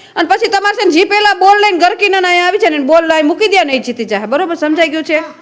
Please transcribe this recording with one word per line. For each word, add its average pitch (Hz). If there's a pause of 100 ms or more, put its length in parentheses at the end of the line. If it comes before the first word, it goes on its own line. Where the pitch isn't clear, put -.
(160)
અને 311
પછી 427
તમારે 403
છે 440
ને 370
જી 320
પહેલા 403
બોલ 392
લઈને 415
ગરકીને 381
અહીંયા 359
આવી 370
છે 427
ને 311
બોલ 320
લાઈ 320
મૂકી 349
દે 359
ને 285
એ 262
જીતી 233
જાય. 208
બરોબર? 330
સમજાઈ 311
ગયું 311
છે? 311 (220)